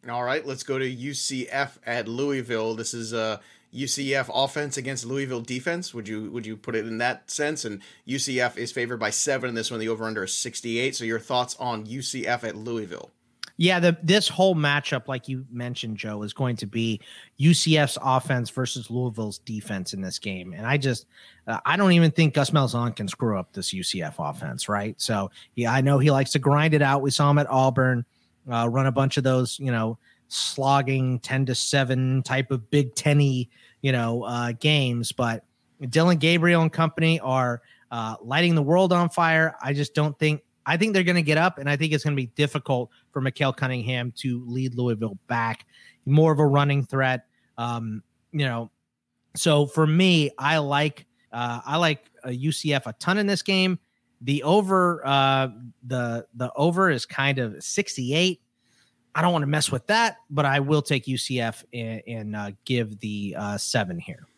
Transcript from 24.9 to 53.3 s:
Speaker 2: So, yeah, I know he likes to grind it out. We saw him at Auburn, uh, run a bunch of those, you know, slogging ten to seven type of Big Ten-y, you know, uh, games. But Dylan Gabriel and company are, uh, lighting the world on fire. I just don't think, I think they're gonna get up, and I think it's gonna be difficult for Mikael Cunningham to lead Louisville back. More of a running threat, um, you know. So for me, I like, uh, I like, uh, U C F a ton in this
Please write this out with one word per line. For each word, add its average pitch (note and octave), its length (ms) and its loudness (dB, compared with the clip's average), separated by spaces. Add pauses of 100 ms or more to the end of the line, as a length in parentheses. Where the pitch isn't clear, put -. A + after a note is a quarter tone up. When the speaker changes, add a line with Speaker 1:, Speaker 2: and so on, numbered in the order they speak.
Speaker 2:
So, G2 300 -2 (240)
yeah, A#2+ 180 0
I C3 80 4
know C#3 180 6
he C#3 120 6
likes C3+ 220 2
to D3 60 2
grind D3 360 4
it D3 80 6
out. C#3 180 4
We C#3 100 0
saw C#3+ 200 4
him C#3+ 80 6
at D3 100 2
Auburn, B2+ 560 2 (440)
uh, A#2 200 0
run C3 180 2
a C3 60 2
bunch C3+ 240 2
of C3+ 80 0
those, B2+ 340 2
you C3 140 -2
know, A2+ 260 -2 (300)
slogging C3+ 920 2
ten C3+ 260 0
to B2+ 80 0
seven C3 680 0
type C3 280 -2
of B2 200 -4
Big C#3+ 240 2
Ten-y, C#3 520 2 (360)
you C#3 100 2
know, A#2 320 -2
uh, A#2+ 280 -4
games. B2+ 600 0
But A#2 320 -2 (360)
Dylan D#3+ 380 4
Gabriel E3+ 420 4
and D#3+ 120 2
company E3 480 2
are, B2+ 420 0 (280)
uh, A2+ 300 -6
lighting D#3+ 340 2
the D3+ 80 4
world F3 300 4
on F3 160 2
fire. D#3+ 540 2
I C3+ 100 -4
just C#3+ 220 -4
don't D3+ 240 0
think, D3+ 240 0 (240)
I D#3 100 2
think G#3 160 2
they're F#3+ 120 4
gonna F3 180 4
get D3+ 160 4
up, F3+ 200 2
and C#3+ 120 -2
I D3 60 2
think D#3 160 0
it's D3 120 0
gonna D3 120 0
be B2+ 100 -2
difficult C3 640 -2 (220)
for C#3+ 80 -4
Mikael C3+ 320 0
Cunningham B2 640 -4
to B2 300 -4
lead B2 280 -4
Louisville A2+ 520 -2
back. A2+ 400 -4 (400)
More D#3 260 6
of C#3+ 60 2
a D3+ 80 6
running C#3+ 380 4
threat, C3 420 0 (320)
um, A#2 440 -6 (300)
you D3 140 0
know. A#2 240 -4 (640)
So D3 300 4
for D#3 200 2
me, D#3+ 520 6
I D3 200 2
like, C#3+ 480 0 (260)
uh, A#2+ 320 -4
I C#3+ 120 -2
like, D#3+ 340 0 (160)
uh, C3 40 -6
U C3 200 -2
C D3+ 220 -2
F C3+ 140 0
a A2 80 -10
ton F#3+ 240 0
in G#3 80 2
this G3 160 0